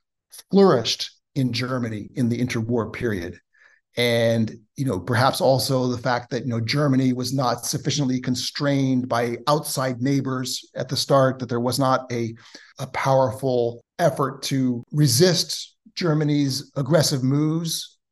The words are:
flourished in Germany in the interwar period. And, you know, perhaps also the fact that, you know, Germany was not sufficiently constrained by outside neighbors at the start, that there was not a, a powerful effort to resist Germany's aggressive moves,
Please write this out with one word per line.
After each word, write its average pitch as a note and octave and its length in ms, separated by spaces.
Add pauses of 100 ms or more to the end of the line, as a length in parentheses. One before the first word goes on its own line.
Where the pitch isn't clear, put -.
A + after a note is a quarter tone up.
(520)
flourished F#3 600 (220)
in B2+ 180
Germany A2+ 640
in B2 140
the A#2 100
interwar A#2 540
period. F#2+ 460 (560)
And, A#2 600 (200)
you C#3 100
know, G#2 140
perhaps B2 420
also C3 460
the B2 100
fact A#2+ 320
that, B2 140
you B2 60
know, A#2 100
Germany C3 540
was B2 200
not B2+ 320
sufficiently C3+ 560
constrained C3 880
by A#2 280 (100)
outside C3+ 540
neighbors B2+ 720
at - 120
the C#3+ 80
start, C3 440
that A#2+ 100
there A#2+ 100
was B2+ 200
not B2+ 320
a, A#2 240 (420)
a C3 100
powerful B2+ 960 (140)
effort C#3 460
to B2+ 480
resist D3+ 840 (200)
Germany's D3 800
aggressive C#3+ 480
moves, D#3 760 (140)